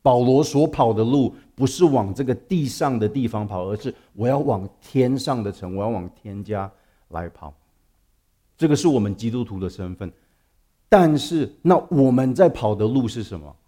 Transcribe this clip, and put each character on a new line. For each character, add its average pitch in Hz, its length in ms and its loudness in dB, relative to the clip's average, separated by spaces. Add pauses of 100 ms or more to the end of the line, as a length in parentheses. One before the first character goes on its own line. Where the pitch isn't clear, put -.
保 123 180 4
罗 127 240 4
所 143 240 0
跑 127 260 0
的 107 120 0
路 123 280 2 (220)
不 135 100 -2
是 151 200 2
往 120 280 2
这 135 120 -4
个 131 100 0
地 156 320 -4
上 131 320 -2
的 107 100 0
地 127 200 -2
方 107 180 -6
跑， 95 220 -6
而 104 80 -4
是 123 180 -8 (200)
我 104 120 -4
要 139 140 0
往 104 280 -2 (120)
天 131 360 0
上 131 280 -4
的 98 80 -6
城， 92 240 -10
我 101 80 -4
要 110 60 -2
往 92 200 -8 (100)
天 101 220 -14
家 98 260 -6 (420)
来 85 180 -10
跑。 76 260 -20 (1040)
这 160 80 0
个 147 80 4
是 143 140 2
我 139 100 4
们 101 160 0
基 113 160 -4
督 120 140 -4
徒 98 160 -10
的 92 100 -6
身 92 240 -10
份。 90 160 -12 (760)
但 170 280 6
是， 143 320 -2 (140)
那 175 140 4 (120)
我 135 220 4
们 127 240 2
在 175 140 6
跑 107 260 0
的 101 100 -2
路 120 220 0
是 113 160 -8
什 98 160 -12
么？ 73 180 -18 (120)